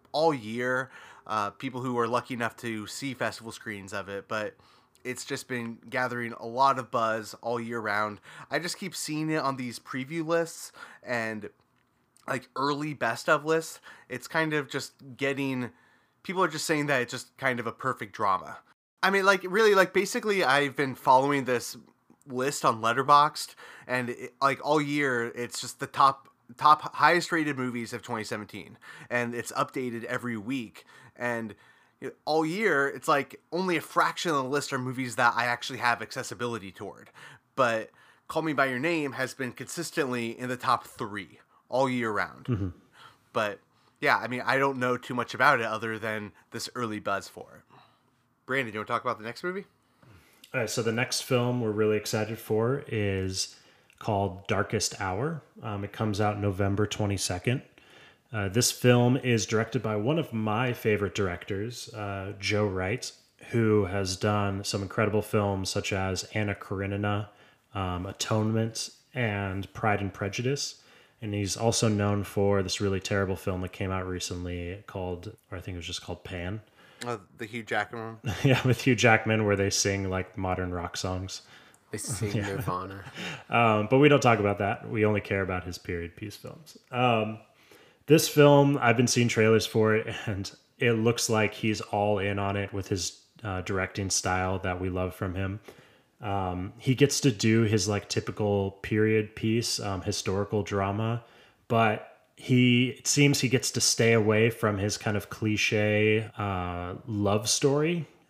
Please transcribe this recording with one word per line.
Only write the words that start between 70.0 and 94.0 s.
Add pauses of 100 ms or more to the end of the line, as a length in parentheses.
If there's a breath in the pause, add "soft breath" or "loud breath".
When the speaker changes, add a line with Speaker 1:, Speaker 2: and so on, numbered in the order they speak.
Speaker 2:
and
Prejudice. (400 soft breath)
And
he's
also
known
for
this
really
terrible
film
that
came
out
recently
called, (140)
or
I
think
it
was
just
called
Pan. (460 loud breath)
Speaker 1:
Oh, (160)
the
Hugh
Jackman
one?
Speaker 2:
<laughs>
Yeah,
with
Hugh
Jackman,
where
they
sing,
like,
modern
rock
songs. (480 loud breath)
Speaker 3:
They
sing
Speaker 2:
<laughs>
Yeah.
Speaker 3:
Nirvana. (440 loud breath)
Speaker 2:
Um,
but
we
don't
talk
about
that.
We
only
care
about
his
period
piece
films. (140)
Um, (680 soft breath)
this
film,
I've
been
seeing
trailers
for
it, (120)
and (280)
it
looks
like
he's
all
in
on
it
with
his, (240)
uh,
directing